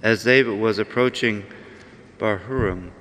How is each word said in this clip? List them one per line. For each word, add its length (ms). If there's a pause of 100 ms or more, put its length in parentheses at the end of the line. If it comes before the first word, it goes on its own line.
As 220
David 340
was 200
approaching 640 (720)
Bahurim 720 (100)